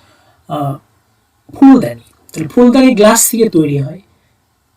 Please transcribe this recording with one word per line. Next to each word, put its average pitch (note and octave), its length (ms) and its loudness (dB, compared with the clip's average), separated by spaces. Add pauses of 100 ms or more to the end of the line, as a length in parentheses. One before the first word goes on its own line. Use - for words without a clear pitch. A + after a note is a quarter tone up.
(480)
আহ, D3 300 -8 (760)
ফুলদানি। B3+ 460 2 (320)
তাহলে D#3+ 160 -10
ফুলদানি B3+ 460 2
গ্লাস G#3+ 360 0
থেকে A3 180 -2
তৈরি D3 300 -4
হয়, D#3 220 -10 (760)